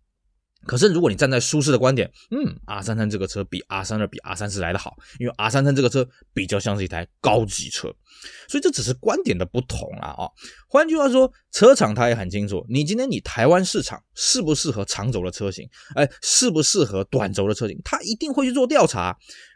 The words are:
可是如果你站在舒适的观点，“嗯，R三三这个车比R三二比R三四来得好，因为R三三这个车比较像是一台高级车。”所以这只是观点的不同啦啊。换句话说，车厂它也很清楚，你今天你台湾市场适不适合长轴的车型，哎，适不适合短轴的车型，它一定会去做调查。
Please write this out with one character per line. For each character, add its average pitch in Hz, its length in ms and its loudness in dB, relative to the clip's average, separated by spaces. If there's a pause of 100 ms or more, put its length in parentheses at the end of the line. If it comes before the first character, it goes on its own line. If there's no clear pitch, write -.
(680)
可 123 100 -2
是 196 160 6
如 165 80 2
果 226 80 4
你 202 60 0
站 143 140 2
在 131 100 2
舒 151 200 0
适 143 120 2
的 123 80 4
观 127 160 4
点 - 160 -2 (180)
，“嗯 269 260 -4 (120)
，R 101 160 -8
三 107 120 -2
三 110 140 0
这 104 80 -4
个 95 80 -2
车 101 180 -6
比 92 180 -8
R 95 220 -8
三 107 160 -4
二 104 80 -2
比 - 120 -14
R 95 160 -10
三 104 120 -6
四 95 120 -6
来 85 120 -2
得 92 60 -2
好， - 180 -10 (240)
因 123 60 -6
为 117 100 -6
R 107 140 -2
三 139 160 2
三 143 100 4
这 135 60 2
个 127 80 4
车 127 180 0 (280)
比 98 100 -2
较 101 140 -2
像 101 180 -2
是 98 60 -4
一 92 40 -4
台 87 200 -8 (120)
高 113 240 4
级 98 240 -6
车。” - 240 -8 (560)
所 285 120 -2
以 - 20 -2
这 349 80 4
只 143 140 -2
是 113 100 -2
观 220 300 0
点 107 120 0
的 87 80 -4
不 104 180 -4
同 - 280 -8 (100)
啦 - 100 -10
啊。 - 200 -8 (380)
换 302 200 4
句 320 80 0
话 277 140 4
说， 262 240 4 (180)
车 240 220 8
厂 113 220 2
它 120 140 2
也 117 40 2
很 101 160 -4
清 104 180 -4
楚， 101 220 -4
你 135 140 0
今 165 120 -2
天 262 140 -2
你 143 120 -4
台 - 260 0
湾 180 180 6
市 - 160 -2
场 - 220 -10 (100)
适 - 260 0
不 156 140 0
适 - 160 -2
合 101 160 -4
长 104 260 -4
轴 98 120 -2
的 90 80 -4
车 101 180 -4
型， - 180 -10 (280)
哎， 139 120 4 (140)
适 - 300 2
不 156 100 0
适 156 240 2
合 98 200 -4
短 98 280 -2
轴 98 140 0
的 107 80 0
车 113 120 -4
型， - 160 -10
它 - 180 -4
一 233 120 -6
定 294 180 -6
会 269 140 0
去 247 80 -2
做 254 140 2
调 254 180 4
查。 90 320 -4 (380)